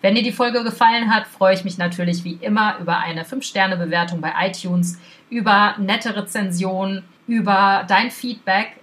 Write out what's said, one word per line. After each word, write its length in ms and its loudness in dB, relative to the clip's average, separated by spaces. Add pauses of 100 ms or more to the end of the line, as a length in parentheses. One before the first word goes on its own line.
Wenn 140 4
dir 80 2
die 80 0
Folge 320 0
gefallen 500 2
hat, 140 2
freue 280 4
ich 100 -2
mich 120 -8
natürlich 460 -2
wie 180 -10
immer 380 0
über 200 -2
eine 260 -6
fünf-Sterne-Bewertung 960 -2
bei 180 -4
iTunes, 600 -2 (300)
über 500 2
nette 360 -2
Rezensionen, 880 -4 (240)
über 640 2
dein 240 2
Feedback. 720 -4